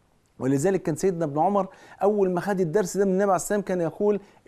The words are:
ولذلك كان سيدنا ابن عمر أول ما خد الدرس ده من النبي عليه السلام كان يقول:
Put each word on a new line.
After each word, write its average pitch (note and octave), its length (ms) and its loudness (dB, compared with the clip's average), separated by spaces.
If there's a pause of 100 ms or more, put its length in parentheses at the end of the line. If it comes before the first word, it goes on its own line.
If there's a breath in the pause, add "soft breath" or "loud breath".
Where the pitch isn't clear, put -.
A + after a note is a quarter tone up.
(400)
ولذلك C#3 440 0
كان D#3+ 120 -2
سيدنا E3+ 300 -2
ابن C#3+ 140 -4
عمر F#3+ 280 2 (360 loud breath)
أول G3 280 2
ما F3 100 -2
خد F#3+ 180 -2
الدرس F3+ 380 0
ده G3+ 80 2
من G3 60 2
النبي F#3 120 2
عليه G3 120 2
السلام G3+ 260 -2
كان F3+ 200 -4
يقول: G3+ 380 0 (280 loud breath)